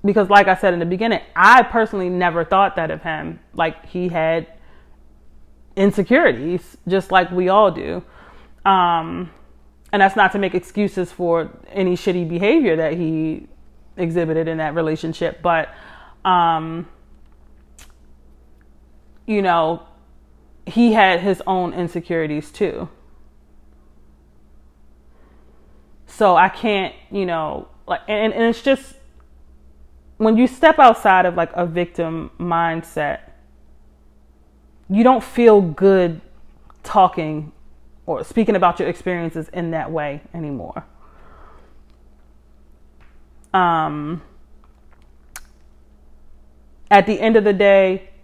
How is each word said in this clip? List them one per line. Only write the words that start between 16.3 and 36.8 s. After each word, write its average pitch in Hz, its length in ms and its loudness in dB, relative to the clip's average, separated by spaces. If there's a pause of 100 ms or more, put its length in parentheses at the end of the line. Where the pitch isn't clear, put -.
you 208 160 -2
know, 170 400 0 (800)
he 226 300 2
had 190 260 4
his 190 260 -2
own 180 280 -2
insecurities 165 760 -6
too. 175 380 -6 (3250)
So 190 300 2
I 180 120 6
can't, 196 460 -4 (160)
you 196 160 -4
know, 156 420 -8 (180)
like, 175 220 -6
and, 214 240 -2
and 233 120 0
it's 233 180 -2
just, - 320 -2 (1200)
when 220 180 2
you 247 100 4
step 320 320 2
outside 220 460 6
of, 175 100 -2
like, 165 200 -2
a 175 100 -2
victim 165 760 -6
mindset, 165 840 -4 (1700)
you 208 120 2
don't 247 220 4
feel 220 380 6
good 180 580 0 (600)